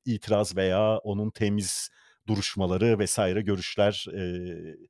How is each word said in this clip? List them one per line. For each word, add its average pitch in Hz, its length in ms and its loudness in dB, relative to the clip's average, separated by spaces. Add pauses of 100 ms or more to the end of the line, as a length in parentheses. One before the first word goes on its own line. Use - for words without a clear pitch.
itiraz 104 500 0
veya 98 420 2
onun 104 320 -4
temiz 104 600 -2 (380)
duruşmaları 101 720 2
vesaire 98 420 2
görüşler, 101 640 0 (120)
e, 98 40 -6 (680)